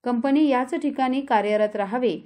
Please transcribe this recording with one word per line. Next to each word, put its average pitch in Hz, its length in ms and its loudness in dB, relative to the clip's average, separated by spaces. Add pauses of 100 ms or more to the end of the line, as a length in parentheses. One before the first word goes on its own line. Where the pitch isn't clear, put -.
कंपनी 277 440 2
याच 262 260 0
ठिकाणी 277 460 -2
कार्यरत 214 560 0
राहावी. 208 480 -2